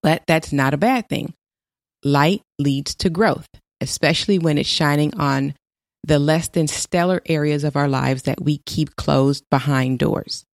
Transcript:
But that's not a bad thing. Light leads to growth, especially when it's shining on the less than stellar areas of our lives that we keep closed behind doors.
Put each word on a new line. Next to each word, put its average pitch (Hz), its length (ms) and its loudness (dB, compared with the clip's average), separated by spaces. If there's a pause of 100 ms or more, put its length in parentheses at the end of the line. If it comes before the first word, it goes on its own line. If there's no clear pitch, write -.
But 160 240 0
that's 160 260 0
not 139 220 0
a 147 40 -4
bad 233 300 0
thing. - 260 -6 (680)
Light 143 380 4 (160)
leads 139 380 -2
to - 160 -2
growth, 165 360 0 (320)
especially 165 600 0
when 160 180 2
it's 139 100 0
shining 147 520 0
on 139 340 0 (500)
the 151 140 2
less 156 300 2
than 160 200 0
stellar 180 600 -2
areas 147 360 0
of 147 120 -2
our 143 120 2
lives 131 360 0
that - 180 -4
we 147 240 0
keep - 300 -4
closed 139 560 0
behind 131 480 0
doors. - 440 -4 (100)